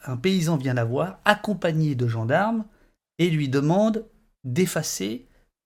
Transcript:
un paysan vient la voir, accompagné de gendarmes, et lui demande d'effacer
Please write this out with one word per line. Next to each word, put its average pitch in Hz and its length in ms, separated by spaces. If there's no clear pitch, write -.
un 127 140
paysan 170 400
vient 131 160
la 120 140
voir, 151 400
accompagné 170 680
de 123 140
gendarmes, 165 560
et 170 100
lui 147 220
demande 190 580
d'effacer 160 840